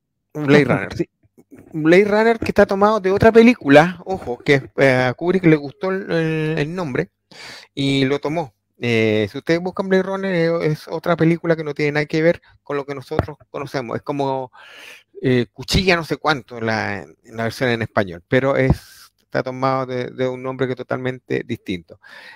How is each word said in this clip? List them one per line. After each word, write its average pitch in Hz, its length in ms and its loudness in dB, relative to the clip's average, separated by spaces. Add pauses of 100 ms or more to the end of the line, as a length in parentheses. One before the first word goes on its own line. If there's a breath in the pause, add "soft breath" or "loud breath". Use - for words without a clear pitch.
(340)
Blade 147 320 4
Runner, 98 280 -4
sí. - 160 -6 (640)
Blade 170 320 6
Runner 220 340 2
que - 80 -8
está 202 180 4
tomado 208 340 2
de 185 120 -2
otra 208 200 4
película, 175 760 6
ojo, 170 320 -8
que, 139 400 0
eh, 127 320 4
a 120 40 -2
Kubrick 180 320 0
le 160 100 6
gustó 143 340 -4
el, 190 220 -6
el, 160 460 -2
el 156 180 -4
nombre 165 340 -4 (640 loud breath)
y 139 320 0
lo 139 140 0
tomó. 151 340 -6 (240)
Eh, 110 540 2
si - 60 -12
ustedes 165 240 -2
buscan 185 260 -6
Blade 190 160 2
Runner, 190 320 -6
eh, 165 320 0
es 151 200 -4
otra 175 280 -4
película 165 400 0
que 156 80 -6
no 147 100 -8
tiene 147 200 -2
nada 151 120 -2
que 156 160 -2
ver 170 200 2 (200 soft breath)
con - 160 -8
lo 139 80 -8
que 143 100 -12
nosotros 151 420 -6 (120)
conocemos. 135 460 -8
Es 120 80 -8
como, 135 480 -4 (720 loud breath)
eh, 123 320 2
Cuchilla 185 420 0
no 170 80 -2
sé 147 140 -6
cuánto 131 400 -4
en 113 80 -6
la, 104 380 -4
en 95 340 -20
la 113 60 -4
versión 113 260 -2
en 113 120 0
español, 98 460 -4
pero 135 300 0
es, - 600 -4
está - 260 -6
tomado 131 420 -2
de, 127 260 -6
de 123 160 -2
un 127 160 -8
nombre 131 240 -4
que 127 60 -4
es 123 40 -8
totalmente 127 680 -6
distinto. 98 560 -10 (340 loud breath)